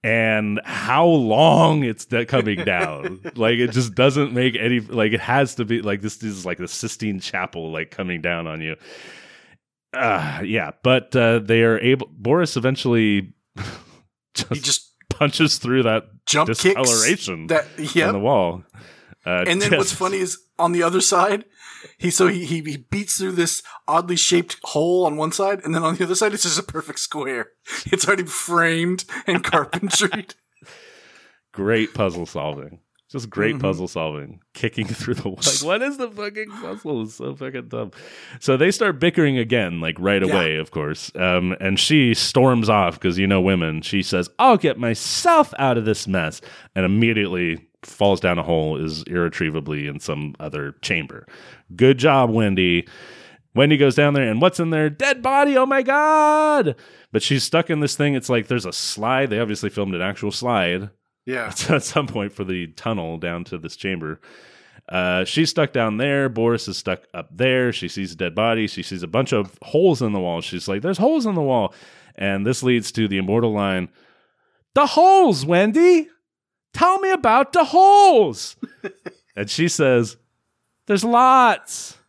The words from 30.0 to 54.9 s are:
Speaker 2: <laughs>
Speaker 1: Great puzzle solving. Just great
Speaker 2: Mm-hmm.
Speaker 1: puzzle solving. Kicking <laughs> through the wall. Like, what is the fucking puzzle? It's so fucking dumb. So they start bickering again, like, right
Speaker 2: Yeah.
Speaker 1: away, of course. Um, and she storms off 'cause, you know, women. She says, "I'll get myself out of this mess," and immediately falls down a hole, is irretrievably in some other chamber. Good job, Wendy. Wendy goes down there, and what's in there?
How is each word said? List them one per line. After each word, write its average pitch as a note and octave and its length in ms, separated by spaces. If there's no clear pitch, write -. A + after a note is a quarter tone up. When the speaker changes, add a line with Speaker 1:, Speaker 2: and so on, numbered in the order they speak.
Speaker 2:
<laughs> - 920
Speaker 1:
Great A2 420
puzzle F2 320
solving. D2+ 540
Just A#2 200
great G#2+ 240
Speaker 2:
Mm-hmm. C3 80
Speaker 1:
puzzle F#2 260
solving. D2+ 520
Kicking A2+ 340
<laughs> - 20
through A2 260
the - 160
wall. F#2+ 120
Like, - 200
what F#3 200
is C#4 140
the B3 140
fucking G#3 400
puzzle? F3+ 540
It's A2 100
so C3+ 200
fucking C3 340
dumb. A#2 240
So C3 200
they E3+ 120
start F#3+ 300
bickering D3+ 380
again, G#2+ 420
like, D#2+ 180
right G2 240
Speaker 2:
Yeah. F#2+ 80
Speaker 1:
away, E2 260
of D#2 160
course. D2 440
Um, F2+ 420
and F#2+ 220
she C#3 320
storms B2 560
off F#2+ 320
'cause, F2 180
you G2 80
know, G2 140
women. E2+ 400
She F#2+ 220
says, F2+ 260
"I'll A#3+ 200
get D3 200
myself D4 800
out B2+ 200
of A2 80
this A2 200
mess," E2+ 360
and F#2 100
immediately F#2 840
falls G2+ 380
down E2+ 180
a D#2 40
hole, D#2 340
is D#2 280
irretrievably D#2 840
in C#2+ 140
some D2 380
other D2 440
chamber. - 440
Good B2+ 220
job, C3 320
Wendy. F#2+ 580
Wendy C#3+ 240
goes C3+ 160
down D3 200
there, C3 140
and A2 140
what's F3+ 180
in E3 80
there? D#3 220